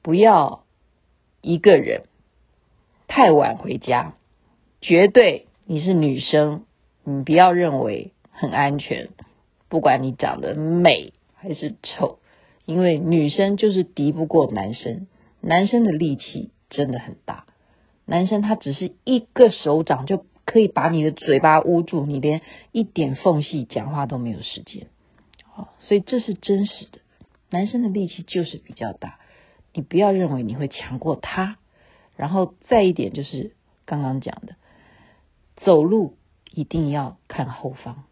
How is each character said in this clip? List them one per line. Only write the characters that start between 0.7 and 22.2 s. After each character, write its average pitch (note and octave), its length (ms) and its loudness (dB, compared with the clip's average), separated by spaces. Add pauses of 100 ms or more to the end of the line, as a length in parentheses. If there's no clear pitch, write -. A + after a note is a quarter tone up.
一 E3 180 -2
个 G3 180 8
人 C3+ 260 -2 (1040)
太 A#3 240 6
晚 C3 260 4
回 - 200 -8
家， - 380 -4 (640)
绝 F3 260 6
对 G3+ 400 4 (180)
你 D#3 160 -4
是 F#3 120 0
女 D3 260 2
生， D3+ 460 0 (380)
你 C#3 200 -6
不 C#3 80 -4
要 F3 220 8
认 E3+ 260 0
为 A2 320 -6 (200)
很 - 200 -6
安 C#3+ 280 0
全， - 300 -10 (600)
不 E3 100 -2
管 C3 240 2
你 C3 100 -4
长 - 280 -6
得 E2 140 -6
美 D#3 580 0 (220)
还 F#3 180 -12
是 D3 300 -10
丑， - 360 -8 (460)
因 E3 140 -4
为 F3 180 0
女 E3 320 0
生 G3 260 0
就 G#3 160 0
是 F#3 120 0
敌 D3 280 -2
不 D#3+ 140 -4
过 D#3 260 2
男 G2+ 220 -6
生， F3 340 -10 (320)
男 F3 280 0
生 A#3 180 2
的 G3 60 2
力 D3+ 260 -2
气 - 340 -14 (180)
真 C#3+ 220 -4
的 B2 80 -6
很 - 240 -14
大， - 220 -14 (600)
男 F3 220 0
生 G#3 140 0
他 G#3+ 140 0
只 C#3+ 180 -8
是 F3+ 200 -8 (120)
一 B3+ 140 2
个 A#3 320 6
手 D#3+ 320 0
掌 C3 220 -2
就 F#3 200 -4 (180)
可 - 160 2
以 G#3+ 80 6
把 D3 220 0
你 E3 140 0
的 D3+ 80 0
嘴 C#3 280 0
巴 D#3 220 6
捂 E3+ 200 2
住， E3 240 -4
你 C#3+ 140 -4
连 D3+ 220 -2 (320)